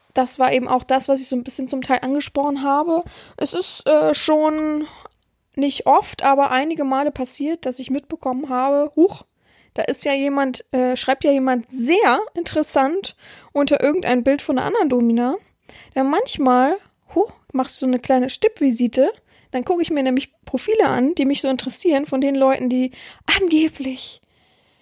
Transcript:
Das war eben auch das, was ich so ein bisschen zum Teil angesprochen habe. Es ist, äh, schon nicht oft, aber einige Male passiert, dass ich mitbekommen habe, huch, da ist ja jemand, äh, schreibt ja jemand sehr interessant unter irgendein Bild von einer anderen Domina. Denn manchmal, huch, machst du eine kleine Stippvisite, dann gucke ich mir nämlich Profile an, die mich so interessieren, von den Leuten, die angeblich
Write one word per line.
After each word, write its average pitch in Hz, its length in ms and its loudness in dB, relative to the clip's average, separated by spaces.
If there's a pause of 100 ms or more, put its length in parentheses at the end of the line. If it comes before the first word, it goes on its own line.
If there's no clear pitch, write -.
(140)
Das 254 260 0
war 254 120 2
eben 254 140 0
auch 254 160 0
das, 262 260 0
was 269 120 2
ich 262 80 -8
so 262 80 -4
ein 247 80 -4
bisschen 254 240 -6
zum 262 140 -6
Teil 254 200 0
angesprochen 277 640 -4
habe. 320 400 0 (320)
Es - 180 -6
ist, - 320 -6
äh, 302 280 4
schon 302 760 0 (680)
nicht 277 320 -2
oft, 320 380 2
aber 277 260 4
einige 294 340 -2
Male 277 280 0
passiert, 285 540 -6
dass 254 120 -6
ich 262 120 -10
mitbekommen 269 580 -6
habe, 277 480 0
huch, 349 280 2 (500)
da - 80 -4
ist - 220 -2
ja 285 80 0
jemand, 277 600 -2
äh, 254 240 0
schreibt 262 260 -2
ja 302 80 4
jemand 262 400 0
sehr 269 500 2 (140)
interessant 320 800 -2 (380)
unter 285 280 2
irgendein 254 440 0
Bild 277 180 2
von 269 160 -2
einer - 80 -4
anderen 370 220 0
Domina. 240 480 2 (580)
Denn 269 160 0
manchmal, 294 680 2 (360)
huch, 403 180 0 (200)
machst 262 280 -4
du 262 60 -2
eine 254 140 0
kleine 254 280 2
Stippvisite, 262 840 2 (400)
dann 254 120 -4
gucke 349 180 0
ich 320 80 -4
mir 294 120 0
nämlich 262 300 -2 (120)
Profile 403 420 0
an, 262 280 0
die 277 120 0
mich 285 140 0
so 269 80 -2
interessieren, 269 580 0
von 269 140 -2
den 277 140 0
Leuten, 262 340 2
die 254 220 0 (500)
angeblich 311 800 -2 (600)